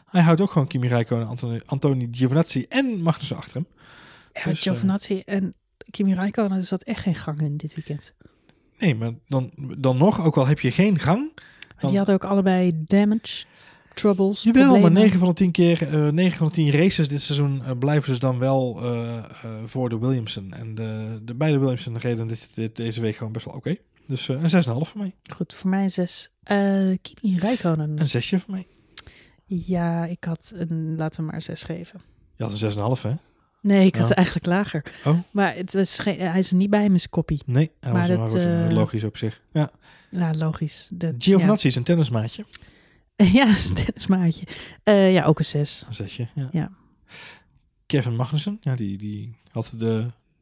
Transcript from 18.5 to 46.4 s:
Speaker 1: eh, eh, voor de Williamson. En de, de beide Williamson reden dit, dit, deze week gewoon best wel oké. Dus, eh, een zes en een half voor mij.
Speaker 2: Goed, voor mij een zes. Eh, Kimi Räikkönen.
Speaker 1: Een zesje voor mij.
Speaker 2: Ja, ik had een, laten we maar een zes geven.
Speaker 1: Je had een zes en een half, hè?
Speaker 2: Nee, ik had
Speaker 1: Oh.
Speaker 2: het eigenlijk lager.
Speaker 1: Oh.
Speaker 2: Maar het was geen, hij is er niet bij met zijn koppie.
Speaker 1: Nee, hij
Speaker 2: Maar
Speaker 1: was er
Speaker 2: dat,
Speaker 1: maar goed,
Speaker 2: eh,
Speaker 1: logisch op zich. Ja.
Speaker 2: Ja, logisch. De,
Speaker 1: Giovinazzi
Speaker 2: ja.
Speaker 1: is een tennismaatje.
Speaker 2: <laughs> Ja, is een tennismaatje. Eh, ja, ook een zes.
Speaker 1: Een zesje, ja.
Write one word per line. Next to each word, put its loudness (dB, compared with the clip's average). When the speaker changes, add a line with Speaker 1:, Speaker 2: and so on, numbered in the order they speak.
Speaker 1:
eh, -4
eh, -12
voor -4
de -4
Williamson. -4
En -12
de, -8
de -12
beide 2
Williamson -2
reden -4
dit, -10
dit, -6
deze -6
week -2
gewoon -10
best -10
wel -14
oké. -4
Dus, -6
eh, -2
een 2
zes 4
en -4
een -2
half -4
voor -14
mij. -8
Speaker 2:
Goed, -8
voor -4
mij 0
een 0
zes. -6
Eh, 0
Kimi -4
Räikkönen. -2
Speaker 1:
Een 2
zesje 0
voor -10
mij. -10
Speaker 2:
Ja, -4
ik -10
had -8
een, -6
laten -6
we -4
maar -8
een -8
zes -10
geven. -12
Speaker 1:
Je -6
had -4
een -6
zes -2
en -6
een -4
half, 0
hè? -2
Speaker 2:
Nee, 6
ik 6
had 2
Speaker 1:
Oh. 2
Speaker 2:
het 4
eigenlijk 0
lager. -2
Speaker 1:
Oh. 4
Speaker 2:
Maar 0
het -10
was 0
geen, -2
hij 0
is 0
er 0
niet 2
bij 4
met 6
zijn -6
koppie. -2
Speaker 1:
Nee, 2
hij -6
Speaker 2:
Maar 2
Speaker 1:
was 0
er 2
Speaker 2:
dat, -2
Speaker 1:
maar 2
goed, 2
Speaker 2:
eh, 2
Speaker 1:
logisch 0
op -6
zich. -6
Ja. -2
Speaker 2:
Ja, -2
logisch. -6
De, -6
Speaker 1:
Giovinazzi 4
Speaker 2:
ja. 4
Speaker 1:
is -2
een -2
tennismaatje. 0
Speaker 2:
<laughs> 6
Ja, 8
is 2
een -2
tennismaatje. 0
Eh, 6
ja, 4
ook 4
een 0
zes. -4
Speaker 1:
Een -12
zesje, -8
ja. -6